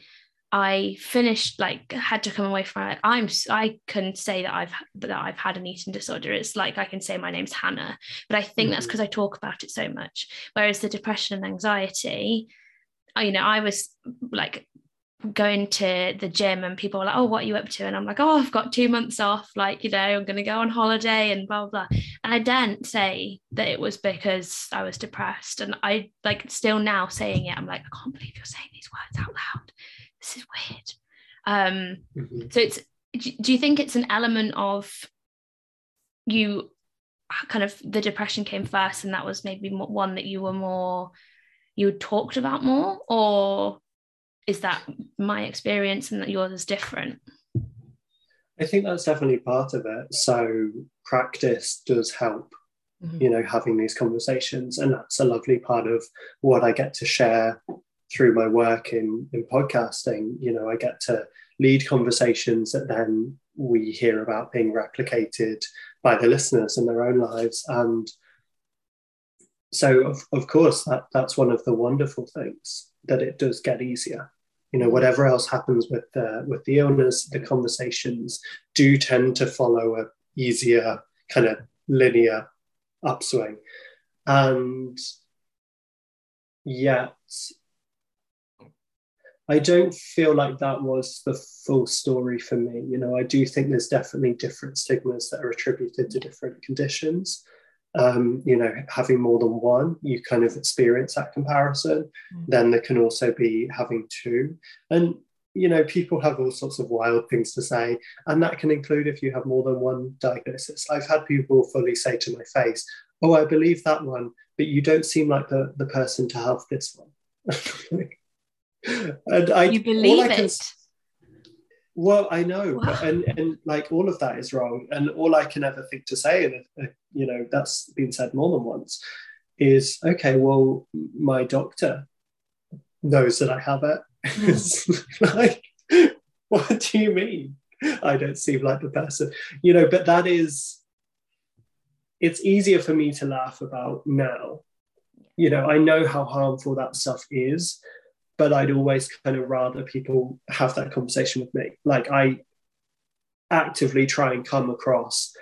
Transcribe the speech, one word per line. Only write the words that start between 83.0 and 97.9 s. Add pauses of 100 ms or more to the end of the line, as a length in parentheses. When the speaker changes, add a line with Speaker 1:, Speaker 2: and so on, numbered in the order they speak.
Speaker 2:
upswing. (720)
And (1700)
yet (2250)
I
don't
feel
like
that
was
the (300)
full
story
for
me.
You
know,
I
do
think
there's
definitely
different
stigmas
that
are
attributed
to
different
conditions. (540)